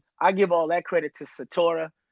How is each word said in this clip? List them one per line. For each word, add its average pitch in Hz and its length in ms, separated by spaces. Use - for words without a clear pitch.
I 180 140
give 190 180
all 165 160
that 170 180
credit 156 300
to - 100
Satora 160 640